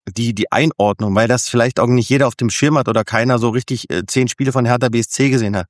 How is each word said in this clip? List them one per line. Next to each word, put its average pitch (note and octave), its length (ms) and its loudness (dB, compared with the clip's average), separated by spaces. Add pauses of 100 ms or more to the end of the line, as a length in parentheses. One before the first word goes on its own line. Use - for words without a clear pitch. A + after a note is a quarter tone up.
die, A2 280 -4
die G2+ 160 -4
Einordnung, G#2 640 0
weil A2 120 2
das A#2+ 220 0
vielleicht A#2+ 300 0
auch A#2+ 80 2
nicht B2 200 2
jeder C3+ 200 2
auf A#2 80 -6
dem A#2 160 -2
Schirm D3 260 2
hat B2 100 0
oder A2 160 0
keiner A#2+ 360 0
so A#2 100 0
richtig, A#2+ 400 -4
äh, F2+ 160 -4
zehn B2+ 220 0
Spiele C3+ 240 -4
von B2+ 120 0
Hertha A#2+ 260 2
B A#2 100 0
S G#2+ 100 -2
C C3+ 220 0
gesehen G#2+ 260 0
hat. F2+ 120 -4